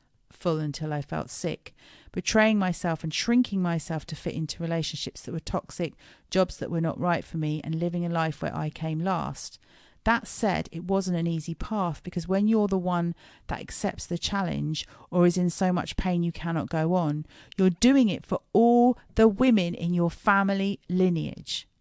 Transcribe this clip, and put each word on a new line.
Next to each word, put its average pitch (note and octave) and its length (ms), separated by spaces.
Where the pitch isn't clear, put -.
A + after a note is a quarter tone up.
full D#3+ 300
until D3+ 320
I D3 100
felt - 280
sick, - 440
betraying G#3+ 480
myself F3 420
and D#3+ 100
shrinking A#3 480
myself E3 460
to - 80
fit - 200
into D#3+ 280
relationships E3 600
that - 100
were D#3+ 80
toxic, - 540
jobs F#3 280
that - 120
were E3+ 100
not E3 200
right E3+ 240
for - 140
me, D3+ 260
and D#3+ 100
living F3 320
a - 20
life D#3+ 320
where - 160
I D3+ 140
came D#3+ 300
last. E3 580
That A#3 220
said, F3 440
it E3 140
wasn't F#3 320
an E3 100
easy E3 280
path, F#3 480
because E3+ 260
when G3 180
you're G#3+ 220
the F#3+ 100
one F3 360
that - 140
accepts - 460
the F3 120
challenge D#3 680
or F3 160
is F3 120
in F3+ 120
so F#3 220
much - 240
pain F3 260
you E3+ 100
cannot E3 360
go D#3+ 260
on, D3+ 300
you're F#3+ 140
doing B3 400
it - 160
for - 140
all A#3+ 460
the A3 140
women G3+ 460
in F3 200
your E3+ 160
family G3 680
lineage. F3 800